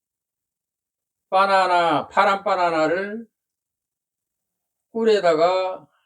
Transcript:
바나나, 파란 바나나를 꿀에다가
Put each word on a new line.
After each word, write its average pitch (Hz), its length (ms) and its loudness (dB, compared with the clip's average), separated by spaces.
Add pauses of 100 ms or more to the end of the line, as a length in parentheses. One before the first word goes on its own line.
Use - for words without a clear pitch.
(1300)
바나나, 180 760 0
파란 196 360 0
바나나를 185 840 -2 (1600)
꿀에다가 185 960 0 (180)